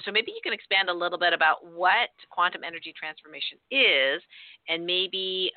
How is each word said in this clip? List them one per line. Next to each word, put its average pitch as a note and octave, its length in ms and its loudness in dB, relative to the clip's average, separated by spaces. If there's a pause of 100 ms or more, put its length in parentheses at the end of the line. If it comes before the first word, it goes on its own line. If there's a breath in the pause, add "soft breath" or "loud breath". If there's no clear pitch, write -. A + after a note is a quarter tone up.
so G#3 60 -8
maybe A3 200 0
you A4+ 100 -12
can - 120 -4
expand F#3+ 360 0
a F3 40 0
little F3 240 -2
bit F3 160 2
about D#3 320 2
what F3+ 440 2 (200)
quantum F3+ 340 -2
energy E3 340 -12
transformation D3+ 600 -12 (120)
is, E3+ 520 4 (480 loud breath)
and E3 160 -4
maybe F#3 720 -2